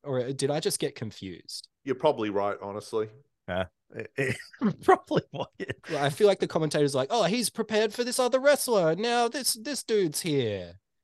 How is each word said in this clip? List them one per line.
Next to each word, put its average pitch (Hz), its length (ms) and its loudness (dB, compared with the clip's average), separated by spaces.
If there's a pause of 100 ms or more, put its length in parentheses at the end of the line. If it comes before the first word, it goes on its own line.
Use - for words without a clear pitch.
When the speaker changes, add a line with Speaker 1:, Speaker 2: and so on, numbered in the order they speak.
Speaker 1:
Or, 135 160 -2
uh, 123 140 -4
did 135 180 0
I 147 80 -2
just - 200 -2
get 151 160 -4
confused? - 720 -12 (180)
Speaker 2:
You're 131 100 -2
probably 123 340 2
right, 101 320 -2
honestly. 104 460 -4 (400)
Speaker 3:
Yeah, 92 180 -2 (300)
it, 110 220 -12
it 131 180 -2 (240)
<laughs> 208 240 -2
probably - 380 2 (100)
was. 135 160 -6 (420)
Speaker 1:
Well, 143 140 -2
I 143 60 2
feel 208 180 4
like 190 120 4
the 175 80 0
commentator's 151 460 2
like, 131 160 0
"Oh, 226 140 2
he's 214 260 0
prepared 220 440 0
for 247 100 -4
this 240 160 -2
other 254 200 2
wrestler. 247 560 4
Now 240 340 2
this, 247 240 -2
this 240 300 -6
dude's 196 380 0
here." 107 520 -2 (300)